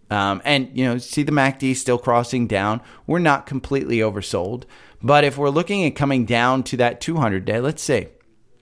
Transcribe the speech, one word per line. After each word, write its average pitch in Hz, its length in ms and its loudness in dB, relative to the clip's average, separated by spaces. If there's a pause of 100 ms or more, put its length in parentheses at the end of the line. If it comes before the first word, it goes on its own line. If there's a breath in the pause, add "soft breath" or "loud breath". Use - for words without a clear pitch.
um, 98 340 0
and, 135 300 0
you 127 100 0
know, 123 140 0
see - 240 -4
the 147 100 -2
mac 135 280 2
D 131 160 0
still 120 240 0
crossing 120 480 0
down, 107 340 0 (240 loud breath)
we're 165 140 0
not 143 260 2
completely 131 540 -2
oversold. 104 640 -2 (400 soft breath)
But 143 200 6
if 135 140 0
we're 143 120 2
looking 175 360 0
at 143 100 -2
coming 139 300 0
down 120 380 2
to - 140 -6
that 120 220 2
two 165 180 -4
hundred 101 280 0
day, 110 140 -2
let's 143 240 -4
see. 120 240 0 (540)